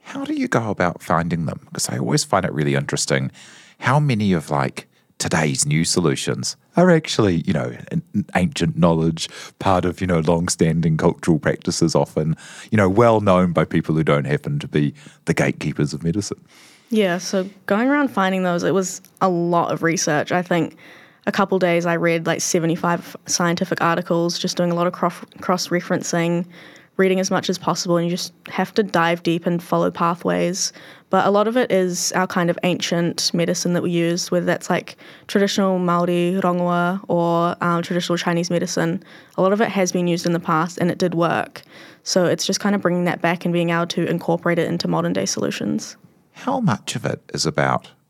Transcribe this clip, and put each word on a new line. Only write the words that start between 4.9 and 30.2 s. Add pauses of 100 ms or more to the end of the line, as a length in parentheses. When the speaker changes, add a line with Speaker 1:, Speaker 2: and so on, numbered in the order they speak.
Speaker 1:
today's
new
solutions (220)
are
actually,
you
know, (160)
an, (120)
an (100)
ancient
knowledge, (320)
part
of,
you
know,
long-standing
cultural
practices
often, (340)
you
know,
well
known
by
people
who
don't
happen
to
be (320)
the
gatekeepers
of
medicine. (500)
Speaker 2:
Yeah,
so (160)
going
around
finding
those,
it
was (180)
a
lot
of
research.
I
think (480)
a
couple
days
I
read,
like,
seventy-five
scientific
articles,
just
doing
a
lot
of
crof-, (160)
cross-referencing, (500)
reading
as
much
as
possible,
and
you
just (160)
have
to
dive
deep
and
follow
pathways. (380)